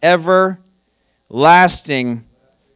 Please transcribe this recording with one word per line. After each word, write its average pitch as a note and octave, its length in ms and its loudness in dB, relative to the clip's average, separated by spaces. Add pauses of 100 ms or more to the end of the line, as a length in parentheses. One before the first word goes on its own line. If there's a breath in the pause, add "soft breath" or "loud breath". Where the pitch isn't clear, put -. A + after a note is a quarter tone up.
Everlasting E3 2250 -2 (520)